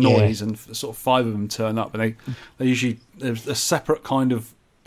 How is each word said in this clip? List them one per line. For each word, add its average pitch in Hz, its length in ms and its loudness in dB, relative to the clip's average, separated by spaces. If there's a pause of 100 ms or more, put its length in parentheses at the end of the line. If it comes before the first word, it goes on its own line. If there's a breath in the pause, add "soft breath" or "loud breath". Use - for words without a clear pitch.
noise, 107 300 4
and 107 140 -6
f-, 110 220 -14
sort 117 200 -8
of - 60 -16
five 127 240 2
of 113 60 -2
them 104 160 -4
turn 110 320 -2
up, - 160 -6
and 110 80 0
they, 113 120 0 (440 loud breath)
they 131 80 0
usually, 123 320 0 (180)
there's 117 300 -6
a 127 80 -4
separate - 480 -2
kind 131 280 2
of 117 220 -4 (340)